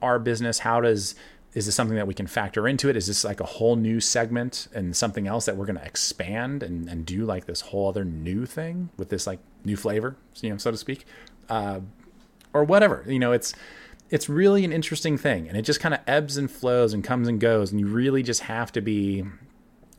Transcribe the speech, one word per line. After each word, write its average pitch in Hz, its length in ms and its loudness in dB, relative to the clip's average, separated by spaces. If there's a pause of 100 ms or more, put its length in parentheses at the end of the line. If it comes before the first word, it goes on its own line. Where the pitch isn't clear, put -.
our 123 180 4
business? 117 420 0
How 117 200 2
does, 107 340 2 (380)
is 107 140 -4
this 104 80 -2
something 110 220 0
that 104 100 0
we 95 80 -4
can 98 120 -6
factor 104 400 -2
into 135 220 2
it? 127 80 4
Is 92 100 0
this, 101 160 0
like, 104 180 -4
a - 40 -4
whole 117 320 2
new 113 240 2
segment 120 760 -2
and 90 220 -4
something 104 300 -2
else 110 180 -2
that 98 140 -2
we're 98 80 -4
gonna 90 180 -4
expand 120 800 -4
and, 85 260 -6
and 85 160 -6
do, 92 220 -2
like, 92 180 -4
this 87 160 -8
whole 98 300 0
other 98 160 -2
new 87 400 -4
thing 170 500 -6
with 92 140 -8
this, - 160 -4
like, 95 140 -6 (220)
new 101 140 -2
flavor, 110 400 -2 (240)
you 117 80 -6
know, 104 80 -4
so 117 140 -2
to 113 80 -4
speak, - 260 -10 (460)
uh, 101 300 -2 (720)
or 147 100 4
whatever?" 196 420 6
You 131 120 0
know, 123 140 4
it's, - 220 0 (540)
it's - 180 0
really 196 380 6
an 170 80 0
interesting 156 460 0
thing, 90 300 0
and 95 100 -4
it 110 80 -2
just - 140 2
kinda 151 280 0
ebbs 143 300 2
and 135 120 -2
flows 123 440 4
and 101 100 -2
comes 123 240 0
and 117 100 0
goes, 107 340 4
and 104 60 0
you 101 100 2
really 131 340 2
just 117 220 -2
have 113 280 -6
to 117 80 -2
be 101 440 0 (720)